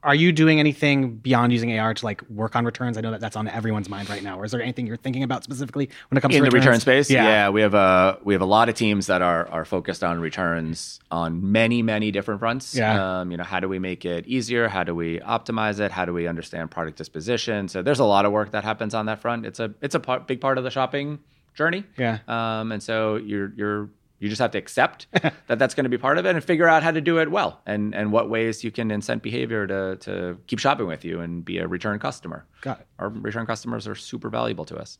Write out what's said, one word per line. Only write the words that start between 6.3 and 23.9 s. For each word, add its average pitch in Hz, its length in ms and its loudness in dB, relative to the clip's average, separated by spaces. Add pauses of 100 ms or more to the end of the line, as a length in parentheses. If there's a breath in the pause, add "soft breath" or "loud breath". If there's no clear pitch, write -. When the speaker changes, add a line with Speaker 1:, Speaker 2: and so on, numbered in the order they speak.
Speaker 2:
In 135 80 8
Speaker 1:
to 131 60 6
Speaker 2:
the 120 40 6
return 123 180 8
Speaker 1:
returns? 117 100 6
Speaker 2:
space? 139 280 6
Speaker 1:
Yeah. 131 140 6
Speaker 2:
Yeah, 107 280 6
we 107 100 4
have 104 120 6
a, 95 480 6
we 101 120 2
have 95 80 4
a 95 40 2
lot 110 220 6
of 113 80 0
teams 104 320 0
that 90 140 2
are, 85 260 2
are 82 160 -6
focused 90 400 -4
on 85 160 -2
returns 82 800 -4 (100)
on 85 440 -2
many, 113 280 2
many 107 300 -2
different 98 300 -4
fronts. 120 340 -4
Speaker 1:
Yeah. 98 460 0
Speaker 2:
Um, 90 100 -6
you 87 60 -8
know, 87 80 -8
how 90 160 -4
do 95 80 -4
we 92 100 -4
make 92 240 -6
it 87 240 -6
easier? 120 400 -2
How 95 160 -2
do 85 100 -4
we 85 260 -4
optimize 107 600 -4
it? 104 100 0
How 92 140 -4
do 87 80 -4
we 85 160 -4
understand 82 420 -8
product 80 280 -8
disposition? 101 720 -4
So 95 120 -6
there's 127 180 2
a 135 40 6
lot 101 220 6
of 104 80 4
work 104 180 0
that 104 140 -4
happens 110 280 -4
on 110 120 -2
that 107 160 -6
front. 117 240 -6
It's 113 160 -10
a, 110 180 -6
it's 143 160 -6
a 160 60 0
par-, 131 180 -4
big 127 220 -6
part 135 160 0
of 127 80 -4
the 127 40 -4
shopping 143 500 -4 (360)
journey. 170 300 -2 (120)
Speaker 1:
Yeah. 117 300 0
Speaker 2:
Um, 113 460 -4
and 104 100 -8
so 110 320 0
you're, 104 400 -6
you're, 104 340 -4 (300)